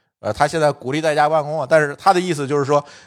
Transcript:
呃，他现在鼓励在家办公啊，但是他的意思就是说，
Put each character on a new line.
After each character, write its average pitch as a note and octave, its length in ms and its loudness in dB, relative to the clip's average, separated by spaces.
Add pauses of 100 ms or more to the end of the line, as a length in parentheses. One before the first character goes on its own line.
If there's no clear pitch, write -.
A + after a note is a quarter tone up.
(200)
呃， G2+ 120 -4
他 C#3 140 0
现 D#3 140 -4
在 D3+ 100 2
鼓 B2+ 220 -8
励 D3+ 80 -4
在 D#3+ 160 -2
家 D3 120 2
办 D#3 140 0
公 D3+ 180 -6
啊， C3+ 80 -6
但 D#3+ 120 4
是 C#3+ 160 -2
他 - 160 2
的 F3+ 80 0
意 F3+ 120 -2
思 D3 140 -4
就 C#3+ 100 -2
是 C#3+ 80 0
说， F#3 200 2 (220)